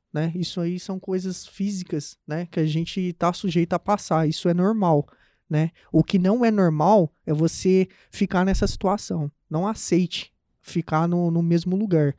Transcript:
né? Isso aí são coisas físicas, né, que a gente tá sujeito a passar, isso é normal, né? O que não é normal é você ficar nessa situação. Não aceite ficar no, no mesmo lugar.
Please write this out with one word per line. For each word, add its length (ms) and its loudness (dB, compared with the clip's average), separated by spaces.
né? 240 -4
Isso 240 -6
aí 180 -4
são 220 -10
coisas 480 -6
físicas, 720 -6
né, 240 -6
que 80 -4
a 60 2
gente 480 -2
tá 180 -2
sujeito 400 -2
a 80 0
passar, 480 0
isso 220 -2
é 40 4
normal, 540 2
né? 220 0
O 100 6
que 160 0
não 240 2
é 80 4
normal 580 4
é 80 -2
você 540 2
ficar 340 0
nessa 220 2
situação. 640 -4
Não 160 -2
aceite 680 -2
ficar 460 -2
no, 240 0
no 100 2
mesmo 360 0
lugar. 420 2